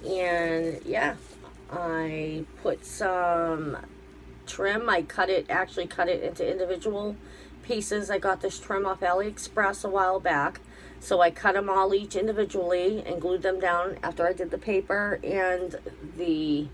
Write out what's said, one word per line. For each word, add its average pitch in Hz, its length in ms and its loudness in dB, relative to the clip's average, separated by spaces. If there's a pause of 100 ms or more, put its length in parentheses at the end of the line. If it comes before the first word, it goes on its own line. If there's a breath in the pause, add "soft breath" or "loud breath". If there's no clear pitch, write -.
And 170 760 0
yeah, - 300 0 (560)
I 160 720 -4 (180)
put 180 220 -2
some 170 920 0 (680)
trim. 208 440 -2
I 180 120 4
cut 185 280 -2
it, 180 200 2
actually 180 380 -2
cut 175 200 0
it 175 160 0
into 170 260 -2
individual 196 680 -2 (460 loud breath)
pieces. 208 460 -2
I 196 80 2
got 190 220 2
this 190 220 -4
trim 196 240 -2
off 190 160 -2
AliExpress 202 840 0
a 208 60 -2
while 190 320 2
back. 156 400 2 (400 loud breath)
So - 180 6
I 170 120 10
cut 190 260 2
'em 202 120 0
all 190 240 4
each 202 220 0
individually 196 920 2
and 170 140 -4
glued 180 220 0
them 190 180 2
down 175 420 2
after 170 240 0
I 180 60 4
did 175 200 -4
the - 60 -4
paper 202 640 0
and 185 560 -2 (380)
the 156 580 0